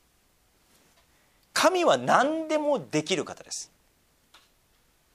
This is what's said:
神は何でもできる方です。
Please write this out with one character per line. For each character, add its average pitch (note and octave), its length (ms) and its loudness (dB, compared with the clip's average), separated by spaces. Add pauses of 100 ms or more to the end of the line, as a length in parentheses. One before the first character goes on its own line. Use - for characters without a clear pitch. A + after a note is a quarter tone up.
(1500)
神 F4 300 2
は E3+ 140 4
何 B3+ 500 0
で D#4 100 -2
も D4 220 -2
で D3 240 -4
き F#3 120 -2
る C3 100 -4
方 - 180 -16
で - 80 -16
す。 - 200 -14 (1400)